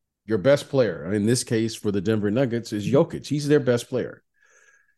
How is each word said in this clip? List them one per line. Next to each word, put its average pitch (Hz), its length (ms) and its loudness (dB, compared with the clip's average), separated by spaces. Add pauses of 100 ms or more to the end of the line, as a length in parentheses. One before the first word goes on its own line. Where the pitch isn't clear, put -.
(260)
your 101 120 0
best 139 300 2
player. 92 460 -2
In 104 120 2
this 123 180 2
case, 113 320 -2
for - 140 -6
the 101 120 0
Denver 104 300 0
Nuggets, 117 420 -2
is 104 120 -4
Jokic. 139 420 0
He's 143 200 -4
their 147 140 4
best 123 260 0
player. - 360 -6 (760)